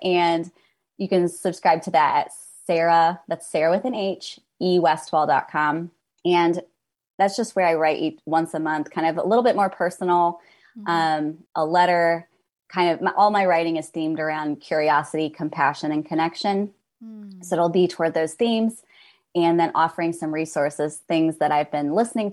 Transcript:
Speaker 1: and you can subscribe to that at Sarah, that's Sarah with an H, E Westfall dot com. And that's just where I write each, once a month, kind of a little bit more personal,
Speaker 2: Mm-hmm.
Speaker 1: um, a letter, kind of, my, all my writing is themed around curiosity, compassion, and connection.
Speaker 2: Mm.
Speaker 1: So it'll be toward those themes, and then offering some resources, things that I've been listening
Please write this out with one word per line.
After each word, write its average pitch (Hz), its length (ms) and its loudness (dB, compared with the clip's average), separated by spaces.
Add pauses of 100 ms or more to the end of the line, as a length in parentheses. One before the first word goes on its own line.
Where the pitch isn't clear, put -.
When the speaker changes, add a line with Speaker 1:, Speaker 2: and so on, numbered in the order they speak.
Speaker 1:
and 175 500 0 (460)
you 190 100 -6
can 180 220 2
subscribe 170 540 -2
to 180 80 -10
that 151 360 2
at - 40 -20 (340)
Sarah, 170 640 2
that's 165 200 -8
Sarah 160 240 0
with 202 140 0
an 247 100 -4
H, - 440 -8 (220)
E 180 180 2
Westfall 160 480 0
dot 143 220 0
com. 156 420 -2 (340)
And 175 360 4 (560)
that's 196 180 2
just 226 200 -4
where 185 100 2
I 165 100 4
write 156 240 0
each, 156 260 -4
once 160 280 -2
a 156 60 -4
month, 156 320 -4
kind 165 160 -2
of 165 100 -2
a 170 100 -2
little 233 160 2
bit 220 120 4
more 196 140 2
personal, 175 720 0 (380)
Speaker 2:
Mm-hmm. 208 140 -10
Speaker 1:
um, 160 460 -2 (180)
a 160 100 0
letter, 170 640 2 (420)
kind 175 220 2
of, 160 100 -2
my, 185 160 0
all 208 140 6
my 202 160 2
writing 165 300 2
is 156 120 -8
themed 160 300 -4
around 156 420 -4
curiosity, 151 640 0
compassion, 151 640 -2
and 151 140 -2
connection. 196 640 -2 (340)
Speaker 2:
Mm. 208 400 -18
Speaker 1:
So 180 120 -4
it'll 170 140 2
be 180 180 4
toward 165 260 -2
those 160 220 -4
themes, 226 480 -2 (520)
and 170 240 2
then 160 140 2
offering 165 400 0
some 160 180 -6
resources, 151 640 -4 (100)
things 160 320 0
that 151 120 2
I've 151 200 0
been 147 240 -2
listening 226 380 0